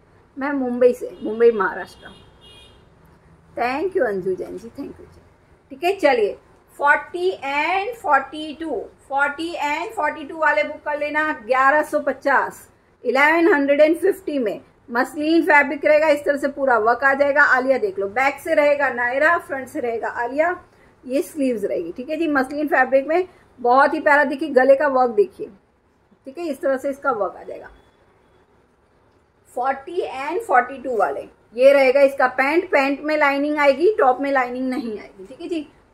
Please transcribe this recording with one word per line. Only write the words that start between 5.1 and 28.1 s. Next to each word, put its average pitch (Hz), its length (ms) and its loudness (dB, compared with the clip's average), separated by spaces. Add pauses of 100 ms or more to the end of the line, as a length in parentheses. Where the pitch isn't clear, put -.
ठीक 269 120 -8
है, 381 120 0
चलिए 240 400 0 (420)
Forty 311 520 0
and 359 680 -4
फ़ोर्टी 302 580 -2
टू, 294 260 -8 (280)
forty 285 440 -4 (120)
and 311 280 -6
फ़ोर्टी 302 320 -6
टू 320 140 -14
वाले 302 260 0
बुक 294 200 -10
कर 294 140 -6
लेना, 302 340 -4 (120)
ग्यारह 269 400 4
सौ 294 180 -4
पचास, 262 640 -2 (380)
इलेवन 302 500 4
हंड्रेड 285 260 2
एंड 311 180 4
फिफ्टी 330 400 -2
में। 208 220 -4 (280)
मसलिन 294 560 0
fabric 294 420 2
रहेगा, 302 220 4
इस 294 160 2
तरह 285 120 0
से 277 140 -2
पूरा 262 280 0
work 233 260 2
आ 269 100 4
जाएगा। 285 300 4
आलिया 262 340 2
देख 202 200 -4
लो, 196 100 -4
back 269 320 -2
से 330 140 -4
रहेगा 285 360 2
नायरा, 262 480 0
front 269 300 -8
से 302 120 -8
रहेगा 233 280 -4
आलिया, 277 420 -2 (540)
ये 262 180 -2
sleeves 254 420 -4
रहेगी, 165 280 -6
ठीक 254 180 -12
है 311 60 -4
जी। 330 120 -2
मसलिन 285 400 -2
fabric 269 380 2
में 349 200 0 (320)
बहुत 262 360 4
ही 311 60 -4
प्यारा, 294 240 4
देखिए 294 260 -4
गले 262 260 6
का 302 120 0
वर्क 254 240 2
देखिए, - 380 -2 (760)
ठीक 269 120 -14
है, 349 80 -8
इस 277 140 -6
तरह 269 160 -2
से 277 140 -6
इसका 277 220 -4
वर्क 196 240 -4
आ - 60 -20
जाएगा। - 280 -16 (1800)